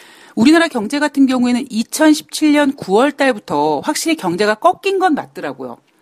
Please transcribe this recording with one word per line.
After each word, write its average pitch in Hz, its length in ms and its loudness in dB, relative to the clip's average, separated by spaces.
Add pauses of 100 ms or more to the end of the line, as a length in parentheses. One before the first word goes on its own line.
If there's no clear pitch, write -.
(360)
우리나라 320 320 4
경제 254 320 -6
같은 285 260 2
경우에는 247 420 0
이천십칠 302 840 0
년 294 220 2
구월 226 360 0
달부터 185 680 -2
확실히 320 360 -4
경제가 196 380 -2
꺾인 370 460 0
건 359 140 0
맞더라고요. 143 640 -10 (240)